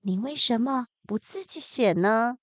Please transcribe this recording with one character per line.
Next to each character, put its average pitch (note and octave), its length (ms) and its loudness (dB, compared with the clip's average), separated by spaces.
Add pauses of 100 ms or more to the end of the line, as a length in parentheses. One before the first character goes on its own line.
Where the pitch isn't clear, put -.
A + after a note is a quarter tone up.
“你 F#3+ 180 -2
为 C4+ 160 -6
什 A#3+ 260 0
么 B3+ 260 -2 (200)
不 G#3+ 120 -4
自 F#4+ 260 -10
己 - 160 -14
写 A#3 320 2
呢？” A3 500 2